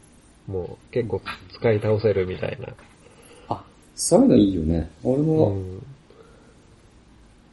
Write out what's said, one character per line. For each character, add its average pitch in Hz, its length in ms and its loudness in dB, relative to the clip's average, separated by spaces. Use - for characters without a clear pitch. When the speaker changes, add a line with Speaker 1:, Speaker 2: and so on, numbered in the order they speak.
Speaker 1:
も 92 300 -8
う - 40 -20
結 117 160 -4
構 95 120 -4
使 120 200 0
い 104 80 0
倒 107 180 0
せ 107 140 2
る 95 120 0
み 92 120 -8
た - 100 -6
い - 140 -8
な。 - 120 -12
Speaker 2:
あ、 - 160 -8
そ - 240 2
う - 40 8
い - 20 6
う - 40 6
の 139 80 6
い 104 120 6
い 95 60 -2
よ 82 80 -2
ね。 82 260 -2
俺 131 180 0
も、 156 300 2
Speaker 1:
う 95 80 -6
ん。 92 260 -12